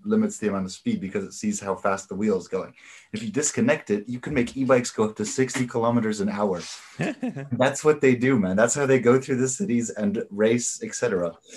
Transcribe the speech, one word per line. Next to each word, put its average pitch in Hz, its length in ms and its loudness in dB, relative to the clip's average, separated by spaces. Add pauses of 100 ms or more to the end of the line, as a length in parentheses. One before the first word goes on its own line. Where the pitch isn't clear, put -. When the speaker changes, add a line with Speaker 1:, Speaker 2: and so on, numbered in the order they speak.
Speaker 1:
limits 107 320 0
the 107 120 -2
amount 98 180 -2
of 92 60 -10
speed 117 280 -4
because 95 240 -6
it 92 80 -14
sees 104 260 -4
how 98 160 -4
fast 98 360 -2
the 104 40 -6
wheel 101 220 0
is 90 100 -6
going. - 280 -6 (400)
If 107 80 -8
you 113 80 -6
disconnect 139 580 0
it, 104 180 0
you 123 140 -8
can 143 140 -6
make 123 240 -2
e-bikes 127 320 2
go 113 140 0
up 107 120 -4
to 107 80 -4
sixty 127 420 -2
kilometers 113 540 0
an 98 80 0
hour. 101 320 -2 (380)
Speaker 2:
<laughs> 151 540 -6
Speaker 1:
That's 131 300 0
what 151 200 4
they 131 120 6
do, 127 240 4
man. 95 180 2
That's 120 180 4
how 143 100 0
they 131 160 6
go 120 180 6
through 131 180 -2
the 127 120 0
cities 120 400 -2
and 104 400 -2
race, 110 540 0
et 110 120 -8
cetera. 90 380 -2 (240)